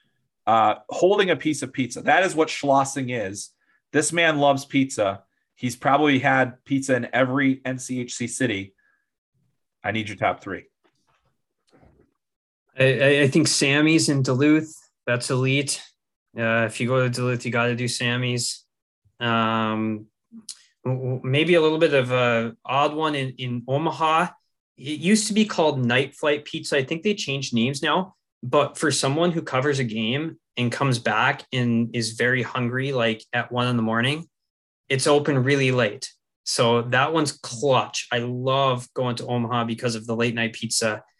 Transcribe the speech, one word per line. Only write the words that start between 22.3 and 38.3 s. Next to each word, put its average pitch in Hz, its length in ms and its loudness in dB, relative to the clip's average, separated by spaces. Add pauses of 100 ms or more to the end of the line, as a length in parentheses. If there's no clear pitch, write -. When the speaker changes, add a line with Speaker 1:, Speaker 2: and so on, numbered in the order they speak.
Speaker 2:
odd 143 300 0
one 156 200 -2
in, 131 240 -4
in 123 280 -6
Omaha. 160 640 0 (480)
It 143 240 -8
used 208 280 2
to 208 40 -4
be 214 140 4
called 147 360 0
Night 123 320 0
Flight 147 300 0
Pizza. 156 320 -4
I 131 80 2
think 165 180 -6
they 208 120 0
changed 139 400 -4
names 127 280 0
now. 165 320 -2 (280)
But 139 340 0
for 156 140 0
someone 151 420 0
who 165 80 -4
covers 135 380 -2
a 135 60 -2
game 120 540 -4 (200)
and 120 120 0
comes 131 280 0
back 117 540 0
and 117 440 0
is 110 160 -4
very 123 300 0
hungry, 127 500 -4
like, 113 400 -2
at 120 180 -4
one 123 180 -2
in 123 80 0
the 113 60 2
morning, 123 460 -2 (600)
it's 135 180 -2
open 143 360 4
really 135 300 2
late. 117 400 -2 (320)
So 117 380 2
that 131 300 0
one's 151 200 0
clutch. 120 800 -2
I 123 60 -2
love 123 760 -2